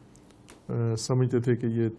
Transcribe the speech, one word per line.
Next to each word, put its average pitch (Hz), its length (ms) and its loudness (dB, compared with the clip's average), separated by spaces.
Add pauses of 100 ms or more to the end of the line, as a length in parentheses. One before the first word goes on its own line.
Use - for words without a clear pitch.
(680)
آ، 117 260 -2
سمجھتے 127 440 0
تھے 120 160 2
کہ 120 100 -4
یہ 117 320 0